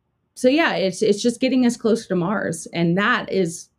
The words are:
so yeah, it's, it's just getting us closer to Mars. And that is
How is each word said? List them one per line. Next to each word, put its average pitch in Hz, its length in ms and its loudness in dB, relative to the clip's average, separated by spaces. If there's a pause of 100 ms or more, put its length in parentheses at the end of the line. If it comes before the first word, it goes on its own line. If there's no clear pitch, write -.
(360)
so - 140 0
yeah, 285 260 2
it's, 180 260 -2
it's 202 200 2
just 240 180 0
getting 254 260 2
us 240 120 2
closer 226 320 0
to 185 60 0
Mars. 175 580 -4
And 170 240 2
that 214 340 -2
is 170 480 -4